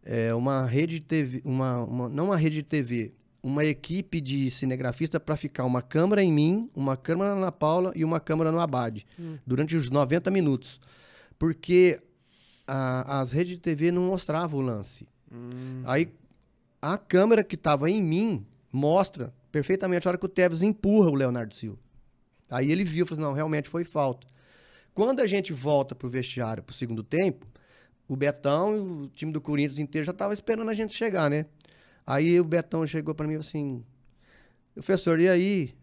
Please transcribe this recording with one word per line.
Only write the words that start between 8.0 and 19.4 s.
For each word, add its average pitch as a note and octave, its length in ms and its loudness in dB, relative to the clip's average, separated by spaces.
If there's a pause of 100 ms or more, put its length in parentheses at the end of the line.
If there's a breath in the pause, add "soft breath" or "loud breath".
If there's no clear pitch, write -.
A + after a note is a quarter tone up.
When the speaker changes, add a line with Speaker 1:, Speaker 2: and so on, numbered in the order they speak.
Speaker 1:
uma D#3+ 160 0
câmera D#3+ 320 0
no E3 80 2
Abad, B2 460 -2 (140 loud breath)
Speaker 2:
Hum. D#3+ 260 -12
Speaker 1:
durante D3 300 0
os C3+ 160 0
noventa D3 400 2
minutos. D#3 480 0 (580 soft breath)
Porque F3 640 4 (680 soft breath)
a, C3 540 -2
as B2+ 100 -4
redes F3 220 0
de F3 60 -12
T E3+ 160 -2
V E3 160 2
não F3+ 160 2
mostravam E3 520 -2
o C3 40 0
lance. A#2 440 -6 (240)
Speaker 3:
Hum. B2+ 540 -12
Speaker 1:
Aí D3 260 0 (720)
a E3+ 140 -2
câmera G#3+ 460 4
que - 120 -6
tava D3+ 360 2
em G#3+ 100 2
mim F3 420 0 (300)
mostra D3 580 2 (200)